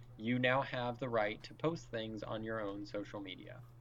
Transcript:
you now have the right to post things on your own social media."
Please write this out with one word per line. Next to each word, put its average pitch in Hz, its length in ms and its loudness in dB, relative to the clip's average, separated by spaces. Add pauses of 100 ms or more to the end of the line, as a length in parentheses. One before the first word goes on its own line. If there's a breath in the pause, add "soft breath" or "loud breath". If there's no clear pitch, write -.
(180 soft breath)
you 120 220 4
now 127 220 8
have 123 380 0
the 135 80 -2
right 107 360 4
to - 100 -12
post 165 360 0
things 110 340 -4
on 113 200 -4
your 110 160 0
own 101 260 -4
social 101 360 -4
media." 90 340 -8 (260)